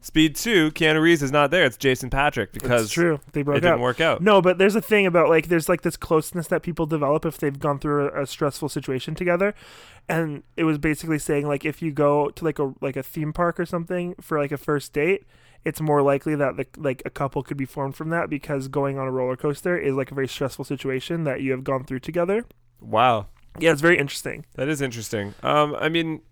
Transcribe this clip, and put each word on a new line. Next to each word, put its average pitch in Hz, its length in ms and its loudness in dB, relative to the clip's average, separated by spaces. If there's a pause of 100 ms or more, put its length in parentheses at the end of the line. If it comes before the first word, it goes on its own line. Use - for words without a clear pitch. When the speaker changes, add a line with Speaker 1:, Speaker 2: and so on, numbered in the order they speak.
Speaker 1:
Speed 156 360 2
two, 175 340 2
Keanu 156 300 2
Reeves 165 200 6
is 135 120 -2
not 147 180 4
there. 143 140 4
It's 123 100 0
Jason 131 340 0
Patrick 135 440 0
because 117 320 0
Speaker 2:
It's 104 80 -6
true. 165 260 2 (140)
They 147 80 -2
broke 143 160 0
Speaker 1:
it 139 40 2
didn't 170 140 4
Speaker 2:
up. 123 60 -2
Speaker 1:
work 123 180 -2
out. 156 220 2
Speaker 2:
No, 196 200 8
but 180 160 4
there's 190 180 4
a 226 60 0
thing 208 240 2
about, 170 220 4
like, 160 220 4
there's, 170 180 2
like, 175 140 0
this 170 160 -4
closeness 160 500 -2
that 180 160 0
people 165 220 -2
develop 151 400 0
if 160 120 -4
they've 139 220 -2
gone 143 200 -2
through 147 300 0
a, - 120 -6
a 139 60 -4
stressful 147 420 -4
situation 143 460 -6
together. 180 380 0 (540)
And 160 360 -2 (120)
it 165 80 0
was 156 140 2
basically 156 420 -2
saying, 147 280 -2
like, 143 180 -2
if 151 160 -4
you 165 100 -4
go 147 380 2
to, - 160 -8
like, 120 120 -2
a, 139 220 -2
like, 135 160 -4
a 135 80 -6
theme 151 300 -6
park 175 260 -2
or 175 60 -2
something 175 560 -6
for, 156 180 -2
like, 143 140 -2
a 139 40 -6
first - 360 -2
date, 160 320 0 (400)
it's 156 160 -6
more 147 200 4
likely 139 340 2
that 143 200 0
the, 135 120 -6 (100)
like, 139 260 -4
a 135 60 -6
couple 139 340 -4
could 147 140 -8
be 135 80 -4
formed 139 320 -8
from 160 140 -8
that 170 180 -2
because 139 400 -6
going 139 280 -2
on 135 100 -4
a 131 40 -4
roller 127 240 -2
coaster 156 420 -2
is, 135 180 0
like, 135 160 -2
a 139 40 -10
very 135 140 -2
stressful - 340 -6
situation 135 600 -4
that 135 160 -2
you 131 100 -2
have 131 140 -4
gone 135 180 -2
through 127 160 -6
together. 175 460 -2 (340)
Speaker 1:
Wow. 110 480 2 (320)
Speaker 2:
Yeah, 160 140 4
it's 143 80 -2
very 170 160 6
interesting. - 480 -6 (100)
Speaker 1:
That 135 140 -4
is 156 120 -2
interesting. 113 520 -4 (100)
Um, 147 340 2
I 156 120 0
mean 160 320 -2 (100)